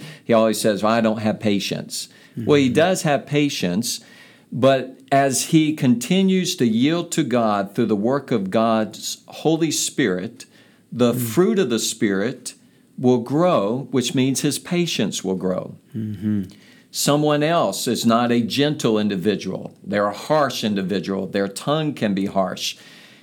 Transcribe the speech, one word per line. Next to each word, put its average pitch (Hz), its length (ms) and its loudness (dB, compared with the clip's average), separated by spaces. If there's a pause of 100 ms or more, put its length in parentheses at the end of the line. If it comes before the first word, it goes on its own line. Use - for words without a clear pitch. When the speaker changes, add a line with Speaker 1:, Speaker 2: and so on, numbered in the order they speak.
(240)
Speaker 1:
he - 80 -2
always 110 300 4
says, 104 200 2
"Well, 110 120 2
I 117 80 2
don't 110 180 2
have 107 220 -2
patience." - 640 -2 (240)
Speaker 2:
Mm-hmm. 113 140 -10
Speaker 1:
Well, 143 120 6
he 135 120 4
does 165 320 2
have 139 240 0
patience, 123 760 -2 (500)
but 131 480 2 (140)
as 139 360 2
he 156 260 4
continues 180 800 2
to 127 100 0
yield 147 460 0
to 160 120 0
God 110 520 0
through 117 120 0
the 107 100 2
work 135 340 -2
of 98 180 -2
God's 110 760 -2
Holy 160 440 0
Spirit, 101 760 -4 (440)
the 120 220 2
Speaker 2:
Mm. 123 80 -4
Speaker 1:
fruit 175 400 2
of 143 100 0
the 110 100 0
Spirit 104 720 -2 (440)
will 123 220 4
grow, 131 720 0
which 123 240 -2
means 131 240 2
his 143 180 -2
patience 165 640 -2
will 95 140 -2
grow. 92 400 -4 (180)
Speaker 2:
Mm-hmm. 107 500 -2 (500)
Speaker 1:
Someone 147 480 0
else 147 460 0
is 117 180 -2
not 117 280 2
a 120 80 2
gentle 123 580 0
individual. 98 840 -2
They're 101 260 0
a 101 60 -4
harsh 143 480 0
individual. 98 640 -2
Their 98 220 -2
tongue 151 460 -2
can 107 200 -2
be 95 120 0
harsh. 95 500 -4 (480)